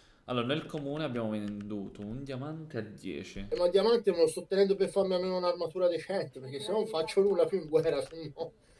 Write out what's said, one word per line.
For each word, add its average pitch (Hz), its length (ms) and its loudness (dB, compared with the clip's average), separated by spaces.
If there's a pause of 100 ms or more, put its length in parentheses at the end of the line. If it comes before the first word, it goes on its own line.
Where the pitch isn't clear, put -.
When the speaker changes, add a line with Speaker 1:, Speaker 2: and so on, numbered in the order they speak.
(240)
Speaker 1:
allora, 123 220 -2
nel 156 200 -2
comune 147 380 -6
abbiamo 120 260 -2
venduto 104 680 -6
un 110 240 -8
diamante 143 540 -8
a - 20 -2
dieci. 95 680 -8
Speaker 2:
Eh, - 80 -4
ma 180 100 4
il 175 40 4
diamante 202 400 4
me 175 80 2
lo 165 80 6
sto 156 180 -2
tenendo 196 320 4
per 185 120 2
farmi 190 260 2
almeno 185 220 0
un'armatura 175 520 2
decente, 165 520 -2
perché 131 200 -8
se - 100 -6
no 208 80 0
non 208 80 0
faccio 160 360 0
nulla 180 240 6
più 196 140 0
in 156 80 -8
guerra, 151 340 2
se 156 340 -10
no. - 160 -8 (280)